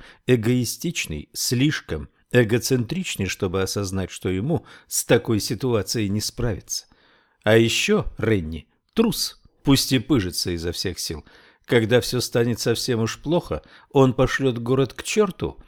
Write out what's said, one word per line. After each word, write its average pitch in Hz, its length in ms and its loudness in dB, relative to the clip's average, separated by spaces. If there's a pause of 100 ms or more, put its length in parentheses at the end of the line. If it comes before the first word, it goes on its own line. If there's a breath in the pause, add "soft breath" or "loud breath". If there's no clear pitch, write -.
(260 loud breath)
эгоистичный, 123 1080 -2
слишком 123 760 -2 (240)
эгоцентричный, 123 920 0
чтобы 95 340 -2
осознать, 95 500 -4
что - 160 -8
ему 110 380 -2 (220 loud breath)
с - 180 -6
такой 117 340 2
ситуацией 110 680 -2
не 104 100 -2
справиться. - 680 -6 (560 soft breath)
А 113 140 6
еще 113 500 2 (100)
Ренни – 95 500 -2 (260)
трус, - 480 -2 (220)
пусть 135 300 4
и 127 60 4
пыжится 98 520 -2
изо 85 200 -4
всех 90 280 -6
сил. 78 240 -8 (420 soft breath)
Когда 117 360 4
все - 180 -4
станет 120 400 0
совсем 117 420 -2
уж 113 180 -2
плохо, 156 420 -2 (300 loud breath)
он 131 220 6
пошлет 131 440 0
город 123 360 0
к - 100 -14
черту, - 540 -2 (100)